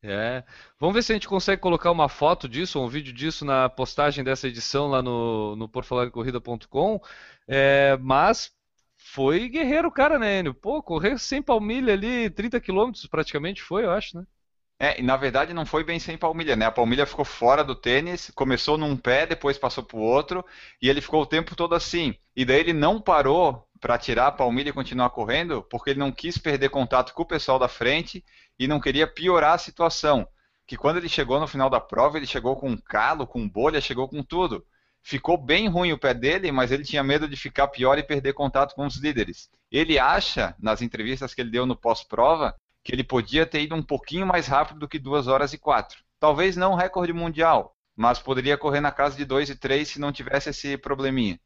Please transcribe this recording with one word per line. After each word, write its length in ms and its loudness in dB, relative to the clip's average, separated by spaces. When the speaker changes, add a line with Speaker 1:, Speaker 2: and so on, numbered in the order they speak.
Speaker 1:
É. 400 -4
Vamos 180 0
ver 80 2
se 80 0
a 20 4
gente 140 -4
consegue 340 0
colocar 300 2
uma 160 4
foto 400 0
disso, 320 -4
um 80 -2
vídeo 240 -8
disso 320 -6
na 240 2
postagem 560 -2
dessa 240 -2
edição 400 -2
lá 120 2
no, 540 -2
no 140 -10
por 160 -8
falar 220 -2
em 40 -10
corrida 300 -6
ponto 280 -10
com. 320 0
É, 540 4
mas 500 2
foi 440 0
guerreiro 400 0
o 40 -4
cara, 240 4
né, 220 0
Enio? 160 -2
Pô, 260 -4
correr 380 -2
sem 240 -4
palmilha 500 0
ali, 380 0
trinta 300 -4
quilômetros 460 -2
praticamente 540 -4
foi, 240 -2
eu 60 0
acho, 260 -4
né? 80 -12
Speaker 2:
É, 220 0
e 20 -2
na 140 4
verdade 360 0
não 140 -6
foi 160 0
bem 160 -4
sem 180 -8
palmilha, 380 0
né? 120 2
A 40 4
palmilha 340 2
ficou 200 -4
fora 400 4
do 100 -4
tênis, 580 -2
começou 460 0
num 180 0
pé, 300 2
depois 320 -2
passou 240 -4
pro 160 -12
outro, 460 0
e 80 2
ele 120 4
ficou 200 0
o 60 0
tempo 300 -2
todo 180 0
assim. 400 -2
E 100 0
daí 160 6
ele 120 2
não 280 2
parou 680 2
pra 180 0
tirar 300 2
a 40 0
palmilha 380 -2
e 20 -8
continuar 380 0
correndo, 540 -4
porque 260 -6
ele 80 0
não 140 -2
quis 260 -6
perder 320 0
contato 420 0
com 120 -4
o 20 -8
pessoal 320 0
da 100 2
frente 560 -2
e 120 -2
não 120 0
queria 280 2
piorar 460 2
a 40 0
situação. 680 0
Que 120 -12
quando 220 0
ele 100 -6
chegou 320 0
no 80 -4
final 200 0
da 120 2
prova, 380 2
ele 80 -8
chegou 280 -2
com 240 -4
calo, 480 0
com 200 -6
bolha, 340 0
chegou 280 -4
com 140 -10
tudo. 420 -2
Ficou 320 0
bem 300 2
ruim 240 0
o 80 -2
pé 160 2
dele, 380 0
mas 180 2
ele 140 -2
tinha 180 -2
medo 240 2
de 80 -8
ficar 320 -2
pior 320 2
e 60 -4
perder 300 -2
contato 380 0
com 140 -6
os 120 -8
líderes. 520 -4
Ele 300 2
acha, 600 0
nas 200 0
entrevistas 540 -6
que 60 -10
ele 100 -6
deu 160 0
no 80 0
pós-prova, 800 0
que 100 -6
ele 80 -2
podia 420 0
ter 180 -4
ido 120 -6
um 80 -4
pouquinho 420 -4
mais 220 0
rápido 320 0
do 80 -10
que 140 -8
duas 260 -2
horas 260 2
e 60 -12
quatro. 400 -2
Talvez 360 4
não 200 2
recorde 360 -2
mundial, 600 2
mas 240 2
poderia 360 0
correr 240 0
na 120 0
casa 240 0
de 80 -6
dois 260 0
e 60 -10
três 320 0
se 120 -10
não 120 -4
tivesse 380 -4
esse 260 -6
probleminha. 680 -2